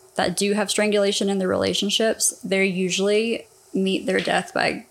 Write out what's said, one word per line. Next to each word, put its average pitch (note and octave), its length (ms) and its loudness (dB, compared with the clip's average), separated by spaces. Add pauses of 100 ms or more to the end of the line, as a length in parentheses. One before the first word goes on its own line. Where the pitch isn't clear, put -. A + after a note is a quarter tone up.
(160)
that F3+ 200 0
do G3+ 180 0
have G#3 160 -2
strangulation G#3 600 0
in G3 80 0
their F#3 100 0
relationships, G3 800 0 (120)
they F#3+ 240 0
usually G3 800 0 (260)
meet F#3+ 340 0
their F#3+ 140 0
death F3+ 320 -2
by - 380 -2